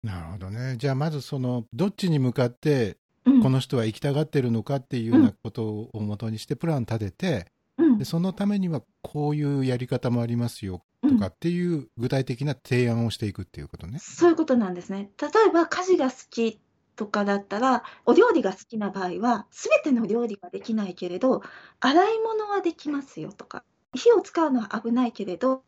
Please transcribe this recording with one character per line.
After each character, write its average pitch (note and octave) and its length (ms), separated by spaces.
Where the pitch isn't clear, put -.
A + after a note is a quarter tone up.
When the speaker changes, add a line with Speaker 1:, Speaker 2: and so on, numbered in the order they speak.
Speaker 1:
な F#2 180
る D#2+ 100
ほ G2 60
ど F#2+ 120
ね。 B2 280
じ C#3 100
ゃ C3+ 60
あ、 - 20
ま D3+ 160
ず D3+ 100
そ - 160
の、 B2 360
ど D3+ 140
っ G3+ 40
ち - 180
に D#3 80
向 B2+ 160
か B2+ 120
っ A#2+ 40
て、 B2 480
Speaker 2:
う B3+ 60
ん。 B3+ 120
Speaker 1:
こ C3+ 60
の C3 100
人 - 180
は A2+ 80
生 A2 80
き - 60
た C#3+ 140
が D3 80
っ D#3 40
て D3 160
る B2 100
の A2+ 120
か C#3 140
っ - 20
て B2+ 180
い A2+ 120
う - 20
よ B2+ 60
う D#3 60
な G#2+ 100
こ A2 80
と A2 160
を G#2+ 320
元 G#2 300
に A2 100
し - 60
て D3 100
プ E3+ 120
ラ D3+ 120
ン A#2 40
立 A2+ 160
て G2+ 120
て、 - 160
Speaker 2:
う C3+ 120
ん。 - 60
Speaker 1:
で、 G3+ 60
そ E3 140
の F#3 140
た G3+ 140
め G#3 100
に F#3 120
は D3+ 120
こ D3 260
う D3+ 60
い C#3+ 240
う C3 60
や B2 120
り B2 80
方 B2+ 240
も A#2+ 120
あ A#2 40
り A#2 100
ま A#2+ 140
す - 160
よ、 F#2 160
Speaker 2:
う B3+ 40
ん。 C4+ 100
Speaker 1:
と - 20
か - 80
っ - 100
て E3+ 120
い F3 260
う C3+ 120
具 A#2+ 120
体 C3+ 160
的 C3+ 200
な D3 100
提 B2 340
案 A#2 160
を A2 60
し - 60
て A2 100
い G2 60
く F#2+ 100
っ - 20
て - 160
い - 20
う - 40
こ - 100
と - 80
ね。 A2+ 140
Speaker 2:
そ - 280
う E4+ 40
い - 20
う - 20
こ D#4+ 100
と B3+ 120
な G3+ 120
ん F3+ 40
で F3+ 80
す - 80
ね。 G3+ 220
例 D4 60
え - 20
ば、 E4 160
家 F4+ 160
事 F#4 140
が C4+ 120
好 - 80
き A3+ 280
と G#3+ 100
か G#3 200
だ G3+ 100
っ G3+ 100
た G3+ 140
ら、 B3+ 240
お - 80
料 A#4 180
理 D#4+ 100
が G3 120
好 - 40
き A#3 100
な G3+ 120
場 F#3+ 140
合 F3+ 160
は、 A3+ 320
全 - 320
て D4+ 80
の A3+ 160
料 A#3 180
理 G#3+ 160
は F3 80
で F#3+ 120
き A3+ 120
な G#3+ 140
い F3+ 80
け F3+ 140
れ F3+ 100
ど、 B3+ 240
洗 E4+ 300
い A4+ 100
物 A4 300
は G4+ 120
で E4 120
き - 160
ま C#4+ 120
す G#3 200
よ - 100
と - 140
か、 - 180
火 A4 180
を A4 100
使 - 200
う D4+ 100
の B3 100
は G#3+ 200
危 A#3 100
な B3 140
い A3+ 60
け - 140
れ F3+ 120
ど C4 300